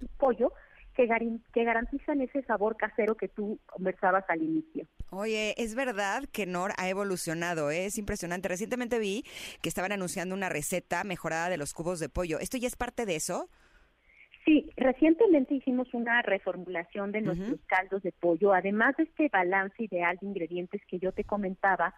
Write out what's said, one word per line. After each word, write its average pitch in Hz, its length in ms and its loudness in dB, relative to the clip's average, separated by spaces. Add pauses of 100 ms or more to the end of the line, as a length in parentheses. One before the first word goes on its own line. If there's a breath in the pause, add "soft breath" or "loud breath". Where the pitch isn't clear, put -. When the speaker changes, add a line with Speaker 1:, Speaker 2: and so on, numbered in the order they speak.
Speaker 1:
y 247 60 -10 (100)
pollo, 247 340 2 (440 soft breath)
que 247 120 4
garin-, 226 360 0 (100)
que 233 120 2
garantizan 247 560 0
ese 262 220 -2
sabor 220 340 0
casero 220 380 0
que 220 120 -4
tú 208 380 -6
conversabas 185 640 0
al 165 120 -2
inicio. 160 460 -2 (220)
Speaker 2:
Oye, 214 480 -2
¿es 220 180 -4
verdad 226 560 -2
que 208 140 -4
nor 180 320 -2
ha 185 100 -2
evolucionado, 175 840 -2
eh? 175 160 0
Es 208 120 -6
impresionante. 196 500 -4
Recientemente 226 500 -2
vi 208 280 -2 (360 loud breath)
que - 60 -2
estaban 185 240 -2
anunciando 185 420 -4
una 190 140 -4
receta 175 560 -2
mejorada 170 460 -2
de 180 80 0
los 143 160 -6
cubos 175 260 -4
de 156 80 -4
pollo. 165 320 -2
¿Esto 220 180 -6
ya 240 100 -2
es - 100 -8
parte 240 280 -4
de 175 120 0
eso? 208 320 -4 (960 soft breath)
Speaker 1:
Sí, 302 320 6
recientemente 311 800 6
hicimos 254 380 0
una 240 280 2
reformulación 185 920 -2
de 214 80 -2
Speaker 2:
Ujú. 220 80 -2
Speaker 1:
nuestros 196 400 -2
caldos 190 340 0
de 175 120 -4
pollo. 175 400 4
Además 208 420 2
de 320 80 2
este 311 240 0
balance 190 560 0
ideal 175 380 0
de 196 60 -6
ingredientes 175 600 -4
que 185 120 -6
yo 185 120 -2
te - 140 -6
comentaba, 190 720 0